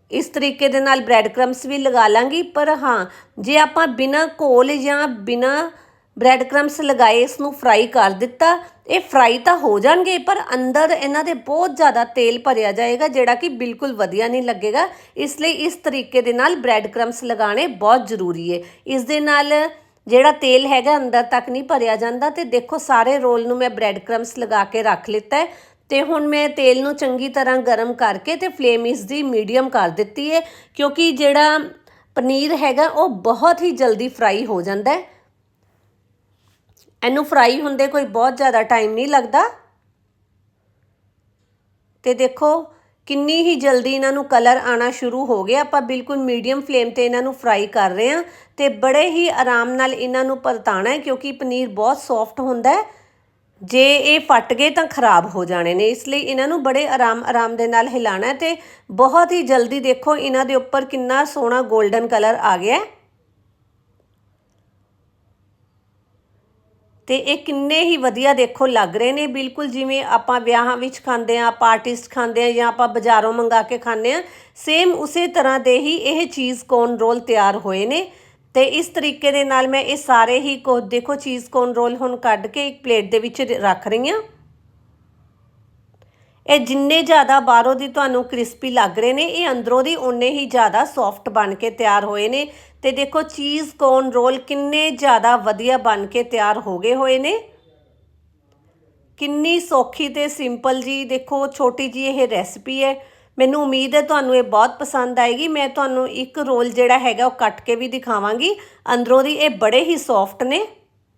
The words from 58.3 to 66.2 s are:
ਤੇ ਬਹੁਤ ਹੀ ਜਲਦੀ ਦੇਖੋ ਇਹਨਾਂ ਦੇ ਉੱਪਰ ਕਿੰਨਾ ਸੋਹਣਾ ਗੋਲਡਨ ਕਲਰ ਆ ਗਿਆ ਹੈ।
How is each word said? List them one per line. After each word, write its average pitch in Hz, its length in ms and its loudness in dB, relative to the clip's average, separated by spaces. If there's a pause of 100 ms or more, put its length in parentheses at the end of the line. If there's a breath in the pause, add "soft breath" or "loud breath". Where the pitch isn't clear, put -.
ਤੇ 330 200 -4 (380 loud breath)
ਬਹੁਤ 269 380 4
ਹੀ 349 120 0
ਜਲਦੀ 262 380 0
ਦੇਖੋ 254 340 0
ਇਹਨਾਂ 262 300 0
ਦੇ 269 100 -2
ਉੱਪਰ 262 300 0
ਕਿੰਨਾ 262 420 -2
ਸੋਹਣਾ 254 400 -2
ਗੋਲਡਨ 220 400 2
ਕਲਰ 226 280 2
ਆ 196 220 0
ਗਿਆ 202 180 0
ਹੈ। 403 100 -2 (4000)